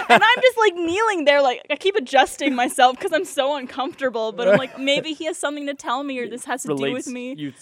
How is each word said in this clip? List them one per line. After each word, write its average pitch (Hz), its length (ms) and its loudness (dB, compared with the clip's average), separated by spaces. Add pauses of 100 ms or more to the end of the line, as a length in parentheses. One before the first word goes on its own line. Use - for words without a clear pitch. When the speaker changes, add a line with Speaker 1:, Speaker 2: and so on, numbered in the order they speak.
Speaker 1:
And 240 140 8
I'm 480 180 4
just, 508 160 4
like, 427 180 4
kneeling 349 500 0
there, 285 160 6
like, 254 300 0
I 285 40 -2
keep 381 200 -2
adjusting 269 600 0
myself 254 440 2
'cause 381 120 -6
I'm 320 140 -2
so 285 300 -2
uncomfortable, 254 760 -4
but 240 160 -2
I'm 302 100 6
like, 262 200 -4
"Maybe 285 360 -2
he 311 120 -10
has 330 140 -6
something 294 260 -6
to 285 80 -6
tell 277 300 -6
me, 269 160 -8
or 240 100 -6
this 240 160 -14
has 247 180 -6
to 269 60 -12
do 151 60 -2
Speaker 2:
Relates 139 320 -4
Speaker 1:
with 254 60 -10
me." 247 220 -10
Speaker 2:
you, 147 160 -10 (100)